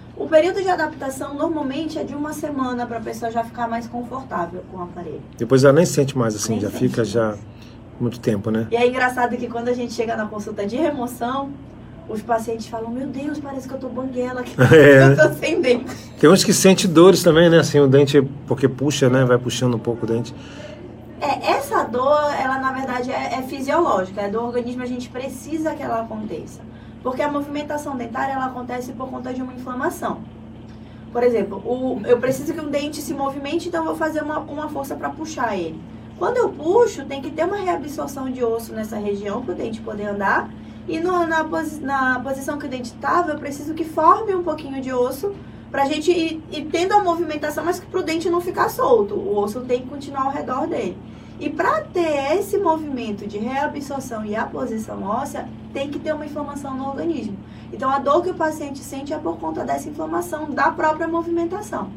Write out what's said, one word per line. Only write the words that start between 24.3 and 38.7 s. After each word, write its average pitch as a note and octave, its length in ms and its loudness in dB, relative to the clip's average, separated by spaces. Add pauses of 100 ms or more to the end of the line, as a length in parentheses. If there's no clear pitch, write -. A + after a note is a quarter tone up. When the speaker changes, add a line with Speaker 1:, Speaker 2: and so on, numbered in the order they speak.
Speaker 1:
organismo, A#3+ 400 -4
a B3 40 -6
gente B3 220 -6
precisa D4 640 -4
que - 80 -10
ela C4 200 -2
aconteça. A3 580 -8 (440)
Porque B3+ 180 -2
a D4 100 0
movimentação D4 640 -4
dentária, B3+ 360 -4
ela C4 120 -2
acontece B3 480 -6
por B3+ 160 -8
conta B3 240 -8
de B3+ 80 -6
uma B3+ 120 -8
inflamação. B3+ 680 -4 (920)
Por A#3+ 120 0
exemplo, A#3 420 2
o, B3+ 400 -2
eu A#3+ 120 6
preciso C4 360 -2
que D#4+ 80 -4
um D4+ 80 -6
dente D4 320 -2
se E4 120 -6
movimente, C#4 540 -2
então E4+ 140 -2
eu D#4+ 60 -2
vou D#4+ 80 -2
fazer D#4 280 -2
uma, D4 160 -4
uma D4+ 300 -8
força C#4 260 -6
pra - 140 -6
puxar B3 480 -4
ele. D#3+ 220 -6 (380)
Quando A#4+ 200 0
eu A#4 120 4
puxo, E4+ 560 4
tem C4+ 160 -8
que D4 100 -6
ter D#4 140 0
uma G4+ 120 -2
reabsorção C#4+ 760 -4
de B3 120 -2
osso A3+ 300 -2